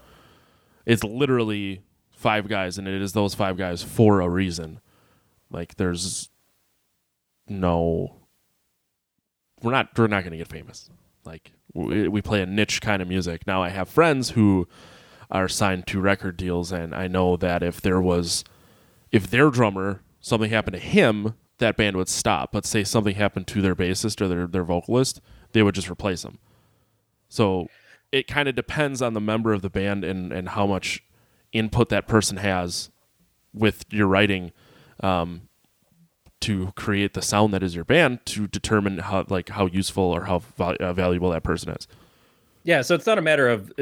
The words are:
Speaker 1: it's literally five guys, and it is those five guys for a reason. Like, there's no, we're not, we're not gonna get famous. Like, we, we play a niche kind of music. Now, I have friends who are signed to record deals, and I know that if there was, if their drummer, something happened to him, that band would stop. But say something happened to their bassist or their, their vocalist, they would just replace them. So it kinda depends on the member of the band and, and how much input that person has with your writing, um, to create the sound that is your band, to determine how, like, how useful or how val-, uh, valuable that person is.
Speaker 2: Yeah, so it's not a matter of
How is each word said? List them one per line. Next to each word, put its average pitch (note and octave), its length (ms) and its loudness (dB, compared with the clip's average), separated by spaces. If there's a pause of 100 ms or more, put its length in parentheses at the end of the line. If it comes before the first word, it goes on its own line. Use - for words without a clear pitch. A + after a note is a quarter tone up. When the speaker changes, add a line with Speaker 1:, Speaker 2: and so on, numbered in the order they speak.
(840)
Speaker 1:
it's A#2 200 2
literally G#2+ 800 -2 (280)
five G#2+ 380 -2
guys, F#2+ 300 -4
and G2 100 -8
it F#2+ 120 -4
is G2 120 -4
those G2+ 220 2
five F#2+ 220 -2
guys F2+ 260 -4
for G#2 380 6
a F2 80 0
reason. F2 520 -4 (720)
Like, F2 260 -12
there's F2+ 520 -4 (1200)
no, F2 680 0 (1500)
we're A#2 100 -2
not, B2+ 240 0
we're A#2 120 6
not G2+ 160 0
gonna E2+ 140 -12
get E2 100 -10
famous. - 420 -18 (340)
Like, - 280 -20 (220)
we, F2 340 -2
we G2+ 140 0
play G#2 200 0
a F2+ 40 -4
niche G#2 340 -2
kind G#2 220 -2
of F2+ 60 -8
music. F2 380 -4
Now, F#2+ 160 0
I F2 60 -2
have F#2+ 200 -6
friends D3 420 2
who G2 360 4 (640)
are F#2 180 0
signed F#2 400 -2
to G2 120 -2
record F#2+ 360 0
deals, F2 360 -4
and E2+ 220 -6
I F#2 120 -6
know F2+ 300 2
that F2 260 -2
if F2 180 -4
there F#2 200 2
was, F2 440 0 (680)
if F#2+ 200 2
their C3+ 200 6
drummer, G2+ 520 0 (180)
something A2 300 0
happened G#2+ 240 0
to F2 60 -8
him, A2+ 540 4 (240)
that A2+ 180 2
band G#2 200 2
would F#2 120 0
stop. E2 420 0
But G#2 160 -4
say A2 160 0
something G#2 320 2
happened G2 340 -2
to G2+ 140 0
their F#2 140 2
bassist F#2 440 -2
or G2+ 60 2
their, F2+ 220 0
their F2+ 160 -2
vocalist, G2 560 0 (320)
they A2 100 6
would G2+ 140 4
just F#2 140 -6
replace F2+ 320 -6
them. - 160 -16 (880)
So F#2+ 400 0 (440)
it C3+ 140 0
kinda C#3 260 0
depends C3+ 480 -4
on A#2 140 -2
the G#2+ 60 -2
member A2 340 0
of G2 80 -2
the F#2+ 80 -4
band G2+ 340 -2
and, F2+ 280 -6
and F2+ 180 -6
how G2+ 160 0
much - 360 -2 (500)
input A2 380 2
that - 160 -2
person G#2 320 2
has F#2 520 -2 (640)
with G#2+ 360 0
your G#2 160 2
writing, F#2+ 460 2 (480)
um, F2 420 -2 (1000)
to F#2+ 360 -4
create G2+ 380 -2
the F#2 80 -6
sound G#2+ 320 2
that F#2+ 80 0
is F2+ 120 -2
your E2+ 100 -6
band, C3 420 2
to G#2 220 -6
determine G2+ 500 0
how, F#2+ 300 -2
like, F#2 220 -4
how G2+ 160 0
useful F#2 380 0
or E2+ 200 0
how F#2 160 0
val-, - 400 -4
uh, F2+ 120 -2
valuable F2+ 380 0
that E2 140 -2
person E2 260 -4
is. - 160 -12 (800)
Speaker 2:
Yeah, D#3+ 180 2
so F3 120 2
it's - 120 0
not A3 120 4
a F3+ 40 0
matter D3+ 260 4
of G#2+ 340 -2